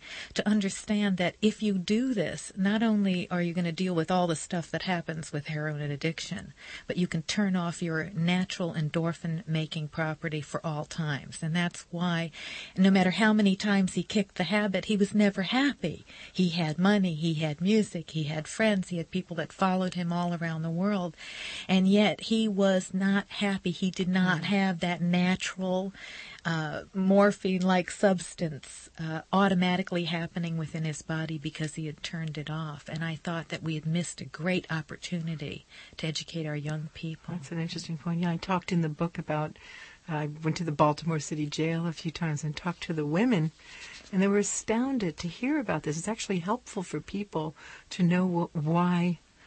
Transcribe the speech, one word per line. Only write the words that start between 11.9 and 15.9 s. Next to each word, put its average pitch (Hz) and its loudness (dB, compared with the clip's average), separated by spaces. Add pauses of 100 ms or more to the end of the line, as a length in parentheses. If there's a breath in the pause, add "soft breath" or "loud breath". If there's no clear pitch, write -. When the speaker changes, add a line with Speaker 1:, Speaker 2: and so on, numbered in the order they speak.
Speaker 1:
why, 170 -2 (460 loud breath)
no 190 8
matter 185 8
how 214 6
many 202 6
times 196 2
he 180 0
kicked - -2
the 180 0
habit, 196 0
he 220 2
was 196 2
never 202 4
happy. 240 0 (260 loud breath)